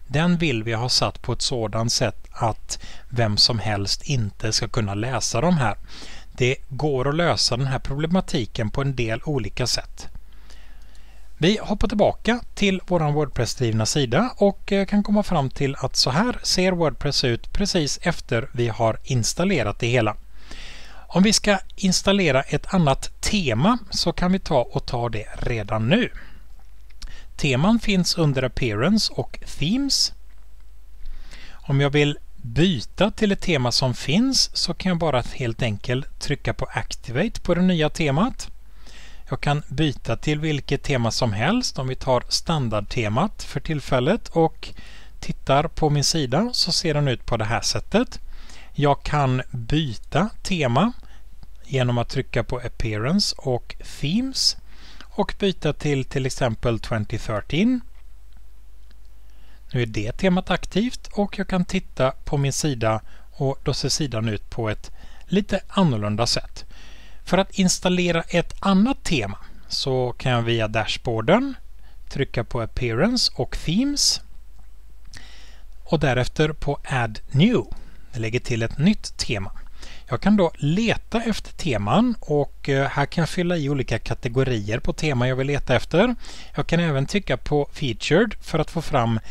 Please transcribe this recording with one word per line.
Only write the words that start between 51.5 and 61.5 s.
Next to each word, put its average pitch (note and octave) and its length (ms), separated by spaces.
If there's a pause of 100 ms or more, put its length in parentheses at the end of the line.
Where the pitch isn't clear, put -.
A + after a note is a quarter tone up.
genom B2 320
att A#2+ 120
trycka B2 340
på B2 140
Appearance A#2 800
och - 380 (240)
Themes A#3+ 580 (460)
och - 360
byta F3+ 340
till C#3 320
till C3 200
exempel A#2+ 540
twenty G#2+ 380
thirteen. F3 640 (1900)
Nu B2+ 100
är A#2+ 40
det A2 260
temat F#3 380
aktivt - 640
och - 260
jag F#3+ 80
kan F#3 180